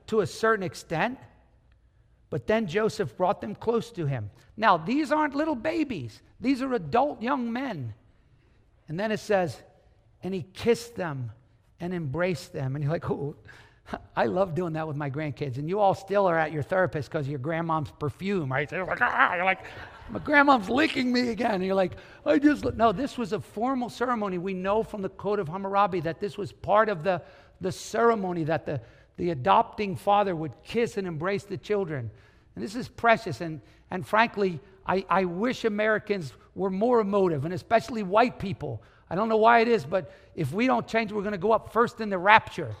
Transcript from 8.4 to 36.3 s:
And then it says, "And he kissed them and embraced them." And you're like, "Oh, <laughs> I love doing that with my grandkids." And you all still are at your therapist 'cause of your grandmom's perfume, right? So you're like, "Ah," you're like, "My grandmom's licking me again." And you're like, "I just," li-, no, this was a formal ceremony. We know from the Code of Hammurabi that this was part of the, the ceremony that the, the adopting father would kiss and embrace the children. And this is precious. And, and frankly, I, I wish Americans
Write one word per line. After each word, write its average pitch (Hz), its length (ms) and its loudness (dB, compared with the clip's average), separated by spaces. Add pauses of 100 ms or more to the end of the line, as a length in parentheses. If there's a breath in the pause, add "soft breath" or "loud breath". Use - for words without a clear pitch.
And 156 100 -6
then 220 140 -2
it 202 80 -2
says, 180 420 0 (600)
"And 185 120 -6
he 175 80 -6 (100)
kissed - 420 0
them 135 380 -8 (480)
and 175 120 -6
embraced 170 600 -4
them." 135 240 -4
And 147 80 -4
you're 143 80 0
like, 170 180 -4
"Oh, 143 240 -4 (420 loud breath)
<laughs> - 400 -12
I 165 100 2
love 180 280 0
doing 165 200 -4
that 160 120 -4
with 151 100 -8
my 147 140 -4
grandkids." 143 480 -6
And 151 100 -6
you 196 120 -2
all 196 140 4
still 196 320 0
are 165 120 4
at 156 140 0
your 151 100 -4
therapist 175 480 0
'cause 156 120 -4
of 135 80 -6
your 147 80 -6
grandmom's 160 600 -2
perfume, 160 540 -2
right? 143 160 0
So 156 80 -8
you're 180 100 -4
like, 175 140 -4
"Ah," 240 340 4
you're 175 100 0
like, 190 200 0 (460 loud breath)
"My 226 80 -6
grandmom's 277 500 6
licking 254 440 2
me 247 180 2
again." 226 240 0
And 180 100 0
you're 190 100 0
like, 190 220 2 (300 loud breath)
"I 302 120 4
just," 269 260 4
li-, 240 120 0
no, 220 160 6
this 240 240 -4
was 214 160 -4
a 190 80 -4
formal 247 480 -4
ceremony. 208 500 -2
We 190 160 -4
know 196 280 0
from 208 200 -8
the 190 60 -4
Code 202 300 -4
of 170 100 -4
Hammurabi 196 520 0
that 160 200 -6
this 202 180 -6
was 180 140 -8
part 214 360 4
of 170 140 -4
the, 180 200 0 (380 loud breath)
the 180 120 -4
ceremony 202 720 0
that 151 220 -2
the, 151 140 -4 (360 soft breath)
the 175 140 -2
adopting 196 680 2
father 202 400 2
would 156 160 -6 (100)
kiss 226 340 -2
and 190 100 -4
embrace 175 380 -4
the 190 120 -10
children. 156 540 -4 (440 soft breath)
And 196 80 -10
this 220 140 -8
is 202 120 -8
precious. 220 520 0
And, 160 200 -8 (300 soft breath)
and 180 160 -6
frankly, 202 540 2 (260 soft breath)
I, 185 220 0
I 185 160 4
wish 185 400 -2
Americans 208 680 -2 (220 soft breath)